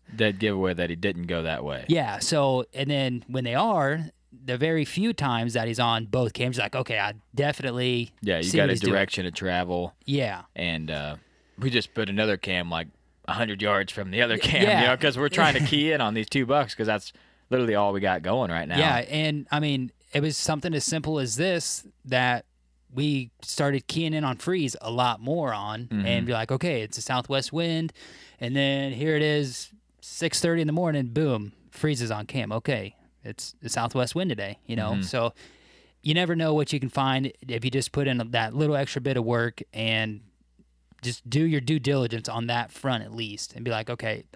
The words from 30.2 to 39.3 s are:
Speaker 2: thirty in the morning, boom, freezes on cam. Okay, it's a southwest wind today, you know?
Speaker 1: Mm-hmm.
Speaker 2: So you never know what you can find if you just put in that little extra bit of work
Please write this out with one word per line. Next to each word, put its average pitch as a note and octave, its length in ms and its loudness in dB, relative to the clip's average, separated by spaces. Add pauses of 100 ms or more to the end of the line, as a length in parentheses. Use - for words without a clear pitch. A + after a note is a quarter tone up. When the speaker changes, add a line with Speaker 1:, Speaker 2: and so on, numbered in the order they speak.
Speaker 2:
thirty E3+ 200 2
in D#3 80 2
the D3+ 40 2
morning, D#3 360 2
boom, A#2 440 0 (180)
freezes B2 420 0
on G#2+ 140 -4
cam. G#2+ 260 -4
Okay, A2 420 -2 (300)
it's - 400 -12
a A#2 40 -6
southwest A#2+ 460 0
wind F3+ 160 0
today, G2+ 360 -6
you A2+ 100 -4
know? G#2+ 160 0
Speaker 1:
Mm-hmm. G2 100 0
Speaker 2:
So A#2 320 0 (680)
you D3+ 120 0
never E3+ 220 2
know D#3+ 180 2
what D3+ 180 0
you D3 60 -2
can C3 100 -2
find C3+ 440 0 (140)
if A#2 180 -4
you C3 80 0
just C3+ 180 -2
put C#3+ 160 0
in B2+ 120 0 (120)
that A2+ 240 0
little D3+ 220 2
extra C#3 260 -2
bit C3+ 140 0
of A#2 80 2
work A#2 380 0 (120)